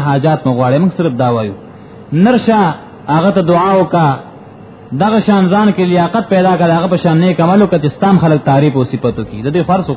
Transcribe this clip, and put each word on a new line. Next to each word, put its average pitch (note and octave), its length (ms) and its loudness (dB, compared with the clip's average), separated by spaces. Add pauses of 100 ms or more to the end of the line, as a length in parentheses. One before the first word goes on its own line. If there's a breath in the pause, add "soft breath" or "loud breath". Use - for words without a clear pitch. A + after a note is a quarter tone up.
حاجات D3 420 0
مه B2+ 100 0
غواړئ. B2+ 240 0
مونږ F#3 160 0
صرف E3 240 0
دا B2+ 120 0
وایو، G#2+ 200 -4 (720 loud breath)
نرشه A3+ 360 2 (540)
هغه E3+ 160 2
ته G3 100 0 (100)
دعا F3 260 2
وکړه، E3+ 320 0 (920)
دغه G#3+ 240 2
شان G3+ 160 2 (100)
ځان G#3 220 2
کې F#3 160 -2
لیاقت F3 440 -2
پیدا F#3 220 2
کړه، E3 200 0
هغه E3+ 160 -2
په F3 100 0
شان D#3+ 200 2
نیک F3+ 180 0
عمل F#3 200 2
وکړه F#3 220 0
چې D3 120 -2
ستام G3 280 2
خلک D#3 160 2 (120)
تعریف C#3+ 240 2
او C3 80 0
صفت A#2+ 360 -4
وکړي. G#2 260 -10
د C#3 100 -4
دې F3+ 140 0
فرض F#3 280 -2